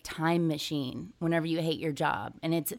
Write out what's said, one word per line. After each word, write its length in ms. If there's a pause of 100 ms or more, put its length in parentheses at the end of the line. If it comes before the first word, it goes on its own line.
time 420
machine 720
whenever 280
you 140
hate 200
your 120
job, 500
and 120
it's 240